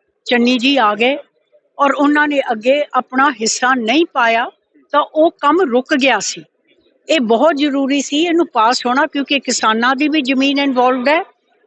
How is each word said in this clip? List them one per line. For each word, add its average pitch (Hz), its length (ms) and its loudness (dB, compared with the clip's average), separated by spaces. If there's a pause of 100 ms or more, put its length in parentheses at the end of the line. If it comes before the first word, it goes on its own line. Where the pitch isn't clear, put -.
(260)
ਚੰਨੀ 247 320 2
ਜੀ 269 200 0
ਆ 208 180 2
ਗਏ 247 220 0 (600)
ਔਰ 277 120 2
ਉਹਨਾਂ 294 360 2
ਨੇ 285 120 -2
ਅੱਗੇ 254 540 0
ਆਪਣਾ 262 380 0
ਹਿੱਸਾ 247 420 -2
ਨਹੀਂ 254 400 0
ਪਾਇਆ, 240 380 0 (400)
ਤਾਂ 294 100 2
ਉਹ 311 300 2
ਕੰਮ 302 300 0
ਰੁਕ 254 340 0
ਗਿਆ 247 240 2
ਸੀ। 170 240 -10 (680)
ਇਹ 320 120 2
ਬਹੁਤ 240 340 2
ਜ਼ਰੂਰੀ 277 460 -2
ਸੀ 285 220 -2
ਇਹਨੂੰ 339 240 0
ਪਾਸ 240 380 0
ਹੋਣਾ, 262 200 0
ਕਿਉਂਕਿ 285 340 -4
ਕਿਸਾਨਾਂ 240 560 -2
ਦੀ 294 120 -2
ਵੀ 302 140 -2
ਜ਼ਮੀਨ 269 360 0
ਇਨਵੋਲਵਡ 254 520 0
ਹੈ 330 140 2 (440)